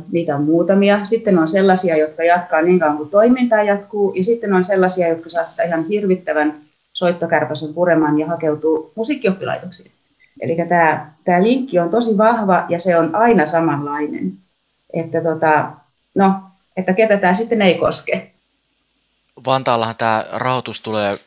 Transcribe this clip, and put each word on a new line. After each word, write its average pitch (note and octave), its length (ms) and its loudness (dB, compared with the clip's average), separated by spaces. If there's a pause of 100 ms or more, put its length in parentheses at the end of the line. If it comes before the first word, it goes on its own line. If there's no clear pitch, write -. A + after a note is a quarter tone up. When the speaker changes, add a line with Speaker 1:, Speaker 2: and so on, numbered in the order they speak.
(120)
Speaker 1:
niitä E3+ 240 -2
on C#3+ 80 -2
muutamia. G3 640 2
Sitten A3 340 2
on D#3+ 80 2
sellaisia, F#3 500 2
jotka D#3 260 0
jatkaa F3 380 2
niin F3+ 180 4
kauan D3+ 180 0
kuin D3+ 120 -8
toiminta A3+ 540 2
jatkuu, G3+ 500 -2
ja F#3 100 -2
sitten A3+ 300 -2
on F#3 100 2
sellaisia, F#3 440 0
jotka E3 220 -4
saa E3 160 -4
sitä - 180 -6
ihan E3 240 -4
hirvittävän F3+ 720 -2 (320)
soittokärpäsen D#3+ 800 -2
pureman D#3+ 460 2
ja D#3 80 -2
hakeutuu D#3 680 -2
musiikkioppilaitoksiin. G#3+ 960 -6 (480)
Elikkä E3 260 -4
tää, E3 480 0 (120)
tää F3+ 180 2
linkki A#3 360 0
on E3+ 100 0
tosi A3+ 280 0
vahva, G#3+ 520 2
ja E3+ 100 -2
se F3 180 2
on D#3+ 180 0
aina G#3+ 300 4
samanlainen. D3+ 880 -4 (600)
Että E3 280 -4
tota, D#3+ 500 0 (440)
no, F#3+ 200 4 (420)
että F#3 160 -2
ketä A3 240 2
tää F#3 160 2
sitten A3 280 0
ei F3+ 140 4
koske. - 560 -4 (1120)
Speaker 2:
Vantaallahan B2 500 0
tää A2 360 0
rahoitus B2 500 -4
tulee G#2 340 -2 (120)